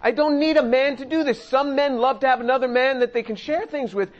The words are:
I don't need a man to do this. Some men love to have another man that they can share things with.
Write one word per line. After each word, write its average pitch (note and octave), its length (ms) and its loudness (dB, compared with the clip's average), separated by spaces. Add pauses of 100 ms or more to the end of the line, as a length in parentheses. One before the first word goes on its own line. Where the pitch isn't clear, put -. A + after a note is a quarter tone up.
I A#3 80 4
don't D4 280 2
need D#4 180 4
a C#4+ 60 4
man B3+ 340 2
to C4 80 -12
do D#4+ 180 -2
this. C4 200 -2
Some C#4 320 -2
men C#4+ 220 0
love B3+ 220 0
to C4 80 0
have B3 140 2
another B3+ 260 0
man B3+ 320 0
that A#3+ 140 0
they A#3 100 -2
can A3 120 -8
share D#4 300 -4
things B3+ 300 -6
with. G3 140 -2 (100)